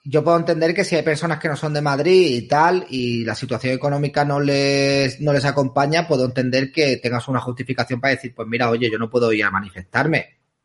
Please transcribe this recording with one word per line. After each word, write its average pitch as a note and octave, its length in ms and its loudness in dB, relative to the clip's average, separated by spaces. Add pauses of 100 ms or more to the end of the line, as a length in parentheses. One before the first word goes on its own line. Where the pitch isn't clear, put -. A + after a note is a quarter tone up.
yo D3 180 0
puedo E3+ 140 4
entender E3+ 380 0
que G3 100 0
si F3+ 100 -2
hay D3+ 80 2
personas D#3 380 -2
que E3+ 80 -4
no C#3+ 80 -4
son D3+ 180 -4
de D3 80 -2
Madrid D3 540 4
y A2+ 100 -6
tal, F3 420 2
y A#2+ 360 -2
la A2 100 -4
situación B2+ 400 -4
económica C#3+ 500 -2
no C#3+ 140 0
les, C#3 800 2
no D3 120 0
les C#3 120 2
acompaña, C#3+ 640 0
puedo C3+ 180 2
entender B2+ 460 0
que C3+ 280 2
tengas A#2+ 280 -4
una B2+ 140 0
justificación B2 600 -6
para C3+ 140 0
decir, A#2+ 200 -8
"Pues A2 120 -10
mira, A#2+ 240 0
oye, A#2 200 0
yo G#2+ 80 -4
no A2+ 120 -6
puedo A#2+ 220 2
ir G#2+ 120 0
a G2+ 60 0
manifestarme". G#2 880 -2 (280)